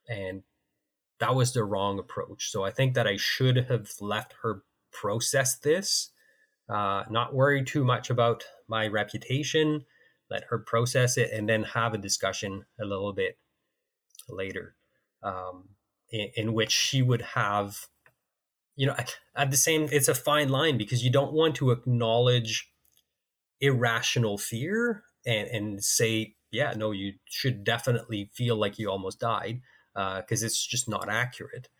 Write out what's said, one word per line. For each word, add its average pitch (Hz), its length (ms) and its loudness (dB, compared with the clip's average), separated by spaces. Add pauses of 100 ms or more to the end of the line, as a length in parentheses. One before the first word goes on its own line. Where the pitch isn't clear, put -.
And 98 340 -6 (760)
that 113 140 2
was 123 200 2
the 120 100 2
wrong 98 340 0
approach. - 540 -8
So 98 140 -2
I 98 60 -2
think 135 240 2
that 117 120 2
I 101 80 2
should 127 400 2 (140)
have 110 200 -2 (120)
let 104 400 -4
her 107 220 -6 (280)
process 117 640 0
this, 175 520 0 (600)
uh, 101 400 -2
not 117 240 -2
worry 135 300 4
too 139 200 0
much 123 260 0
about 117 340 2 (240)
my 110 200 -2
reputation, 143 960 0 (440)
let - 200 -8
her 117 100 -2
process 120 580 2
it, 120 140 2
and 107 180 -4
then 110 140 2
have 113 300 -2
a 110 40 -2
discussion 98 680 -4 (140)
a 107 60 -8
little 101 280 -4
bit 95 240 -4 (920)
later, 95 460 -8 (480)
um, 92 460 -8 (400)
in, 107 260 -6
in 113 180 -2
which 110 180 0
she - 300 2
would 123 200 4
have, 104 680 -2 (880)
you 135 120 2
know, - 100 0
at, - 200 -6 (180)
at 135 160 2
the 139 60 2
same, 156 340 4
it's 143 160 4
a 151 80 4
fine 147 340 2
line 135 280 4
because 117 260 0
you 127 80 4
don't 139 220 4
want 156 220 4
to 131 160 4
acknowledge 120 1000 2 (920)
irrational 117 800 2
fear 208 640 -4 (200)
and, 110 260 0
and 104 340 -4
say, 110 520 0 (160)
"Yeah, 127 240 -2
no, 107 160 -2
you 98 220 -4 (120)
should 101 380 -4
definitely 113 720 -2
feel 120 220 0
like 104 240 -2
you 107 100 -4
almost 95 300 -4
died," 117 420 -2 (340)
uh, 95 280 -2
'cause 107 180 -2
it's - 240 -2
just - 240 -4
not 95 200 -4
accurate. 120 600 -4 (100)